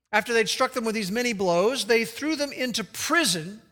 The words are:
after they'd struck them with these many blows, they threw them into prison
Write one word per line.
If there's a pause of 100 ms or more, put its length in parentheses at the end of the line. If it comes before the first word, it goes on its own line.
(120)
after
they'd
struck
them
with
these
many
blows,
they
threw
them
into
prison (100)